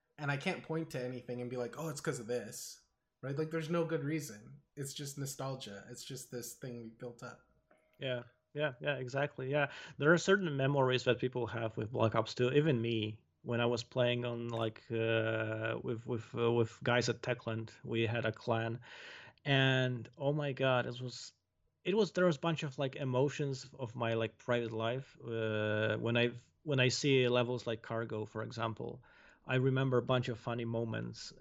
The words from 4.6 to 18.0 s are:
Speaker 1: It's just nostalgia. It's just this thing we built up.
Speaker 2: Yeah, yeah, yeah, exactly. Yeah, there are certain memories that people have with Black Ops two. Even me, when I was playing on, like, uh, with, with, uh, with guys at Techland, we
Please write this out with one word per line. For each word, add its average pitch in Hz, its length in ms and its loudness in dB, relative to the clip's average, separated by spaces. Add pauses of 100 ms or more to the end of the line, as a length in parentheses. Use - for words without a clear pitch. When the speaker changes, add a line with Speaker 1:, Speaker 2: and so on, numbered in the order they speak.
Speaker 1:
It's - 180 -8
just 143 240 -10
nostalgia. 135 720 -6
It's 123 140 -12
just - 280 -12
this 120 220 -8
thing 120 280 -10
we 113 80 -12
built 117 340 -14
up. 117 180 -14 (580)
Speaker 2:
Yeah, 127 240 -4 (300)
yeah, 147 260 -2
yeah, 147 160 0
exactly. 131 560 -4
Yeah, 143 160 2 (300)
there 147 160 8
are 175 40 8
certain 190 380 4
memories 135 500 4
that 123 140 4
people 127 280 -2
have 113 300 -4
with 113 140 -4
Black 113 240 4
Ops 113 180 2
two. 123 180 2
Even 147 300 4
me, 110 360 -2 (260)
when 120 180 0
I 120 40 4
was 120 180 2
playing 120 420 0
on, 120 240 -6
like, 117 320 -2 (100)
uh, 113 880 0
with, 120 240 -6
with, 120 180 -4 (140)
uh, 117 140 4
with 120 320 2
guys 123 260 4
at 113 120 -2
Techland, 113 480 -4 (140)
we 117 220 0